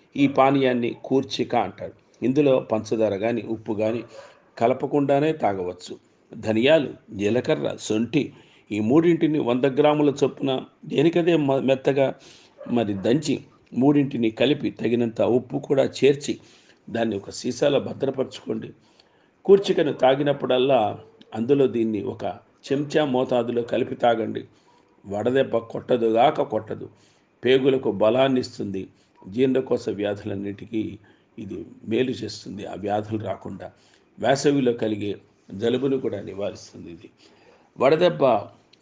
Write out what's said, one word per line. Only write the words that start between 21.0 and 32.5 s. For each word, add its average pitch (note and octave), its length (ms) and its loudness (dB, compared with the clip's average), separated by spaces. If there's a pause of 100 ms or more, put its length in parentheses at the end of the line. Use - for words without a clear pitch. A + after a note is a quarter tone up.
అందులో B2+ 320 4
దీన్ని A2 360 -2
ఒక G2+ 220 -8 (380)
చెంచా D3 420 0
మోతాదులో B2 560 0
కలిపి B2+ 340 -4
తాగండి. A2 480 0 (640)
వడదెబ్బ A2+ 520 0
కొట్టదుగాక A#2 840 2
కొట్టదు, G#2+ 480 -6 (560)
పేగులకు C3 460 4
బలాన్ని B2 480 2
ఇస్తుంది, G2 480 -8 (400)
జీర్ణకోశ B2+ 640 0
వ్యాధులన్నిటికీ G2+ 1080 -6 (400)
ఇది F#2+ 260 -12 (220)
మేలు B2 240 0
చేస్తుంది. G2+ 540 -10